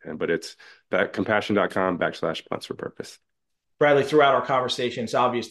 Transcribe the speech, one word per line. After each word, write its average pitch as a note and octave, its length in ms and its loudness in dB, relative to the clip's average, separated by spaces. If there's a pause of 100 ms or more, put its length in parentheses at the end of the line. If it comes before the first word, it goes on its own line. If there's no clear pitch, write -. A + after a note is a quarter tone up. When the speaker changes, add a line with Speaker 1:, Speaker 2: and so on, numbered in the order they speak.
Speaker 1:
And, D#2 120 -10
but D#2+ 120 -4
it's E2 260 -4 (360)
that F#2+ 200 0
compassion G#2 440 -2
dot F#2 160 2
com F#2 280 0
backslash E2 480 -4
punts - 200 -8
for - 80 -10
purpose. - 440 -14 (580)
Speaker 2:
Bradley, C#3+ 260 4
throughout C#3 320 6
our A#2 100 0
conversation, B2 580 -2
it's A2 100 -6
obvious A#2+ 380 0